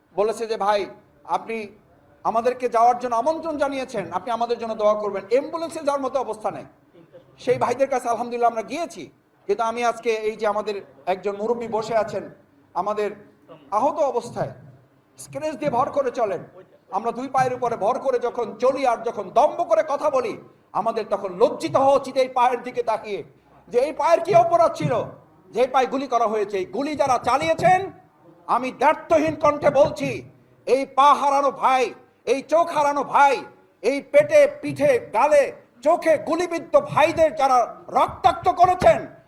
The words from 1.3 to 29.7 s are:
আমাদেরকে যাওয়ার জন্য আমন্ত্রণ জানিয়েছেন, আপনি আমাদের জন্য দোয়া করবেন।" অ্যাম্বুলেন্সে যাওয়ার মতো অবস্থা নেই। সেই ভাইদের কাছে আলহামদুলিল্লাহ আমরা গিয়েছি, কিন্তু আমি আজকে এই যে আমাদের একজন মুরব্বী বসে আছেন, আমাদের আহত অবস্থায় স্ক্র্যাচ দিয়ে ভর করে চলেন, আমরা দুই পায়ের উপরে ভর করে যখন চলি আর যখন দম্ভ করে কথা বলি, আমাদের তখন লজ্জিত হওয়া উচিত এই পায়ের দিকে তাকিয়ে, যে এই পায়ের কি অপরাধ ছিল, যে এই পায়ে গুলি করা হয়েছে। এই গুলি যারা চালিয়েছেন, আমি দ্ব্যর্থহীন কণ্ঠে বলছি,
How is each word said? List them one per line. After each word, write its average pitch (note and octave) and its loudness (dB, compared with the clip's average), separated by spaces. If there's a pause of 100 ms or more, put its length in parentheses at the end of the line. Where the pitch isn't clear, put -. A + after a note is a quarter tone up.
আমাদেরকে A#3+ -2
যাওয়ার A#3+ 4
জন্য B3 -4
আমন্ত্রণ D#4 -2
জানিয়েছেন, B3+ -4
আপনি F#3 -4
আমাদের A#3 -2
জন্য A3 -6
দোয়া G#3 4
করবেন।" G3+ -4
অ্যাম্বুলেন্সে D#4+ -2
যাওয়ার C#4+ -2
মতো C4 -2
অবস্থা G#3+ -6
নেই। C#3 -12 (720)
সেই B3+ 0
ভাইদের B3+ 0
কাছে B3+ -2
আলহামদুলিল্লাহ A#3 0
আমরা A3+ -4
গিয়েছি, G#3 -10 (360)
কিন্তু G3+ -2
আমি A#3 -2
আজকে A#3 -2
এই A3 -2
যে G#3+ -4
আমাদের G#3 -4 (240)
একজন G3 -4
মুরব্বী A#3 -4
বসে A3 -4
আছেন, G#3 -4 (440)
আমাদের G3+ -4 (600)
আহত C#4 0
অবস্থায় A#3 -4 (680)
স্ক্র্যাচ D4+ -10
দিয়ে C#4+ -4
ভর B3+ 0
করে C4+ -2
চলেন, G#3 -4 (480)
আমরা C#3 -4
দুই A#3+ -8
পায়ের C4 0
উপরে A#3+ -4
ভর A3 -2
করে B3+ -2
যখন A#3 -6
চলি C4+ 0
আর A#3 2
যখন G#3+ -8
দম্ভ D4+ 2
করে D#4+ 2
কথা D4+ -2
বলি, B3 -2 (360)
আমাদের A3 -2
তখন G3 -4
লজ্জিত D4 2
হওয়া C4+ 4
উচিত C4 -4
এই C4 2
পায়ের B3+ 0
দিকে A#3+ -6
তাকিয়ে, G#3+ -4 (440)
যে G#3+ 0
এই D4 0
পায়ের D#4+ 2
কি E4+ 2
অপরাধ E4+ 6
ছিল, A#3+ -2 (480)
যে G#3 0
এই B3+ 2
পায়ে B3+ 2
গুলি C4 -4
করা A#3 2
হয়েছে। G#3 -4
এই F#3 -4
গুলি C#4+ -6
যারা C4 2
চালিয়েছেন, E4 2 (560)
আমি A#3+ -2
দ্ব্যর্থহীন D#4 0
কণ্ঠে D4 0
বলছি, C4+ 0 (360)